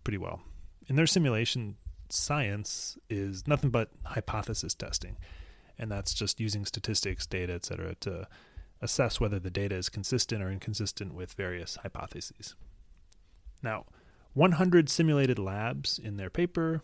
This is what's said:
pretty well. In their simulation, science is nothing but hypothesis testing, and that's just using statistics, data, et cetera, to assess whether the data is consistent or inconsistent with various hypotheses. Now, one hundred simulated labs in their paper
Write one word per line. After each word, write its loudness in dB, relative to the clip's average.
pretty 0
well. -6
In 2
their 6
simulation, 2
science -2
is -4
nothing 4
but 2
hypothesis -4
testing, -6
and -4
that's -2
just -2
using 0
statistics, -2
data, -2
et -4
cetera, -6
to -6
assess 2
whether 2
the -4
data 0
is -2
consistent 0
or -2
inconsistent -4
with -8
various -4
hypotheses. -10
Now, -4
one 8
hundred 8
simulated 4
labs -2
in -6
their -4
paper 0